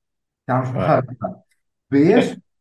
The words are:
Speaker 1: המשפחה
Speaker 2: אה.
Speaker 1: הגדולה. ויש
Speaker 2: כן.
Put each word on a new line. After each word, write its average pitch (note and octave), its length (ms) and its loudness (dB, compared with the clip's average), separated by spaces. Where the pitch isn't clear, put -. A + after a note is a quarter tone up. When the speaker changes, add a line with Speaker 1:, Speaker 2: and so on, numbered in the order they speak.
Speaker 1:
המשפחה B2+ 440 -2
Speaker 2:
אה. - 60 2
Speaker 1:
הגדולה. - 340 -8
ויש D#3 420 4
Speaker 2:
כן. - 60 -16